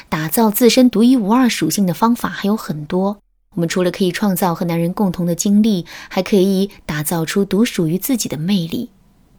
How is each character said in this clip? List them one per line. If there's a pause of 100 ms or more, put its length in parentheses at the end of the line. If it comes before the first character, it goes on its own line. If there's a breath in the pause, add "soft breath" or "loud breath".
打
造
自
身
独
一
无
二
属
性
的
方
法
还
有
很
多。 (360)
我
们
除
了
可
以
创
造
和
男
人
共
同
的
经
历， (240 loud breath)
还
可
以 (160 loud breath)
打
造
出
独
属
于
自
己
的
魅
力。 (500)